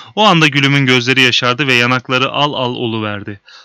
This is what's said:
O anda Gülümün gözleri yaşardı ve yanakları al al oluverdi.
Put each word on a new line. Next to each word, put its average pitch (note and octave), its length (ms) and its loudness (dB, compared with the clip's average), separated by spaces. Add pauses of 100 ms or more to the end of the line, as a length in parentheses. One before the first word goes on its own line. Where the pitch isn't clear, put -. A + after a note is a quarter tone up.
(160)
O G#3+ 100 2
anda E3 220 4
Gülümün C#3 380 2
gözleri B2+ 360 2
yaşardı B2 460 0
ve B2+ 60 2
yanakları B2+ 560 0
al C#3+ 240 -2
al B2 220 -4
oluverdi. G#2+ 640 -6 (240)